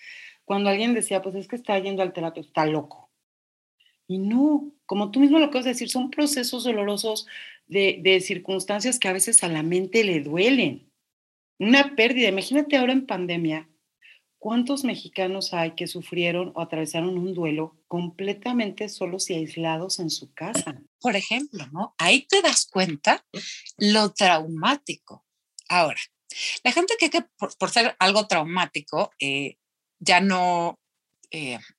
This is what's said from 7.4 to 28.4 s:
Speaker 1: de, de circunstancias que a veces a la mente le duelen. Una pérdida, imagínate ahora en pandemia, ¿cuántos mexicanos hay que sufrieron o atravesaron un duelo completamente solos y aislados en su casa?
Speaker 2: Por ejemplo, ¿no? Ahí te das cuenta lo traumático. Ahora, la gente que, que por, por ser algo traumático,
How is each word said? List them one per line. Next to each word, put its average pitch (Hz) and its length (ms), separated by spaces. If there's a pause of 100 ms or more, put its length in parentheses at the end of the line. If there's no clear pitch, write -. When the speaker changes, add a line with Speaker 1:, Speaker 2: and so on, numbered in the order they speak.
Speaker 1:
de, 190 340
de 185 200
circunstancias 202 760
que - 80
a 185 60
veces 190 300
a 180 60
la 156 140
mente 185 400
le 180 180
duelen. 170 680 (680)
Una 277 360
pérdida, 240 340
imagínate 277 480
ahora 254 160
en 262 140
pandemia, 170 600 (720)
¿cuántos 247 440
mexicanos 190 720
hay 165 220
que 175 120
sufrieron 175 680
o 165 60
atravesaron 165 560
un 185 160
duelo 160 440 (100)
completamente 202 1000
solos 185 400
y 180 60
aislados 160 640
en 165 100
su - 240
casa? 214 480 (200)
Speaker 2:
Por 233 140
ejemplo, 220 580
¿no? - 240
Ahí 190 300
te 392 140
das 302 280
cuenta 185 560 (520)
lo 208 360
traumático. 165 1120 (440)
Ahora, 170 300 (640)
la 254 80
gente 370 280
que, 320 100
que 339 120 (160)
por, - 200
por 180 120
ser - 300
algo 202 280
traumático, 165 920